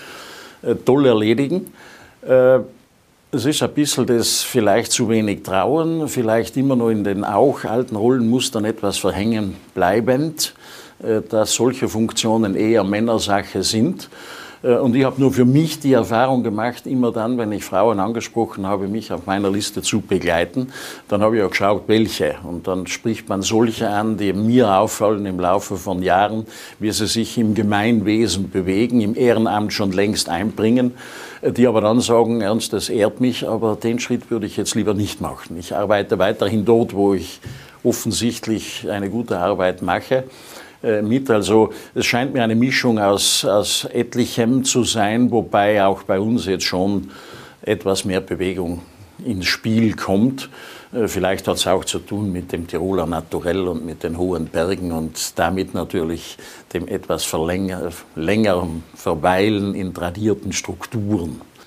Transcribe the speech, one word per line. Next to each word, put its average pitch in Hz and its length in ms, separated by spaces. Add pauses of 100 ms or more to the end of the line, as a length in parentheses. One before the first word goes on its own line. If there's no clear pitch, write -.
(640)
äh, 117 140
toll 135 300
erledigen. 117 640 (500)
Äh, 127 380 (720)
es 120 120
ist 147 200
ein 117 100
bisschen 143 320
das 117 360
vielleicht 110 500
zu 113 160
wenig 107 340
Trauen, 151 640
vielleicht 113 480
immer 135 200
noch 117 140
in 107 120
den 98 220
auch 117 400
alten 117 320
Rollenmustern 117 680
etwas 107 340
verhängen 101 580 (180)
bleibend, 120 800 (480)
äh, 110 260
dass 107 260
solche 127 340
Funktionen 110 640
eher 107 300
Männersache 101 800
sind. 127 440 (540)
Äh, 123 140
und 120 180
ich 135 100
habe 131 160
nur 131 120
für 123 120
mich 151 360
die 135 120
Erfahrung 120 520
gemacht, 113 420
immer 123 260
dann, 113 240
wenn 110 160
ich 95 120
Frauen 101 340
angesprochen 110 680
habe, 98 220
mich 104 240
auf 82 140
meiner 98 240
Liste 101 320
zu 110 180
begleiten, 87 720 (360)
dann 101 120
habe 110 160
ich 107 60
auch 92 80
geschaut, 101 380
welche. 107 560
Und 82 240
dann 92 180
spricht - 420
man 98 140
solche 110 480
an, 107 260
die 95 160
mir 110 400
auffallen 104 540
im 92 140
Laufe 95 360
von 90 260
Jahren, 101 440 (320)
wie 104 140
sie 107 160
sich 110 280
im 110 180
Gemeinwesen 104 960
bewegen, 101 500
im 107 160
Ehrenamt 107 560
schon 98 200
längst 98 360
einbringen, 110 640 (480)
äh, 147 100
die 123 140
aber 110 140
dann 113 200
sagen, 117 400
„Ernst, 107 320
das 98 160
ehrt 107 320
mich, 123 260
aber 107 300
den 117 220
Schritt - 320
würde 107 160
ich 95 100
jetzt 104 200
lieber 104 180
nicht 101 260
machen. 80 380
Ich - 160
arbeite 101 440
weiterhin 104 460
dort, 117 300
wo 101 180
ich 87 280 (420)
offensichtlich 113 1040
eine 101 220
gute 110 300
Arbeit 92 420
mache, 104 420 (580)
äh, 107 200
mit.“ 113 280
Also 104 400 (240)
es 123 100
scheint 127 300
mir 120 100
eine 113 120
Mischung 123 420
aus, 101 460
aus 101 480
etlichem 120 720
zu 120 200
sein, 110 460
wobei 104 540
auch 98 180
bei 98 180
uns 110 260
jetzt 92 180
schon 95 460 (520)
etwas 98 420
mehr 95 160
Bewegung 87 640 (420)
ins 92 220
Spiel 110 500
kommt. 117 540 (420)
Äh, 110 160
vielleicht 95 400
hat's 90 180
auch 90 200
zu 90 140
tun 101 320
mit 87 200
dem 87 140
Tiroler 90 400
Naturell 85 600
und 82 200
mit 78 160
den 82 160
hohen 87 280
Bergen 87 460
und 80 460
damit 92 340
natürlich 82 640 (380)
dem 87 120
etwas 92 380
verlänger-, 90 680 (240)
längerem 87 680 (120)
Verweilen 95 800
in 95 200
tradierten 95 580
Strukturen. 92 880 (260)